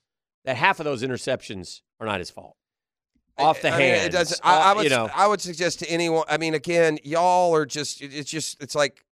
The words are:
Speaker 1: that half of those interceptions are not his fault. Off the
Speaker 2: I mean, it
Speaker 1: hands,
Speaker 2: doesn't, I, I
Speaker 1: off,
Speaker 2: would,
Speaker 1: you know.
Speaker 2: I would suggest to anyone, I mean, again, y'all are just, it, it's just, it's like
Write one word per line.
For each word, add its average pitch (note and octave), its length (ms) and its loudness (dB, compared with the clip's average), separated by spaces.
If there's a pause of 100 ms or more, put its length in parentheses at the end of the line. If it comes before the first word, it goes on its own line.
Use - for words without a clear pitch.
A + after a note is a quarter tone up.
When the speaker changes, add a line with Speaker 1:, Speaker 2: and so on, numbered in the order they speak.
(440)
Speaker 1:
that B2+ 120 -4
half F3+ 220 0
of E3 60 -8
those C#3 180 -2
interceptions A#2+ 760 -6 (180)
are A2+ 80 -8
not G2+ 140 -2
his E2 100 -10
fault. - 260 -20 (800)
Off D3+ 240 2
the - 100 2
Speaker 2:
I E3+ 60 0
mean, C#3 100 4
it A#2 140 2
Speaker 1:
hands, - 120 -2
Speaker 2:
doesn't, F3 300 -2
I, F3 100 6
I D#3+ 160 6
Speaker 1:
off, G3+ 60 4
Speaker 2:
would, G#3+ 80 0
Speaker 1:
you D3 60 4
know. A2+ 240 0
Speaker 2:
I F3+ 120 4
would G#3 140 2
suggest E3+ 400 -4
to D#3+ 100 -8
anyone, E3 380 0
I D3+ 80 0
mean, D#3+ 180 -2
again, D#3+ 480 2
y'all F3 520 2
are D#3 100 2
just, C#3 380 -10
it, C#3 120 -16
it's D3 160 -10
just, - 320 -8
it's B2+ 120 -14
like C#3+ 380 -2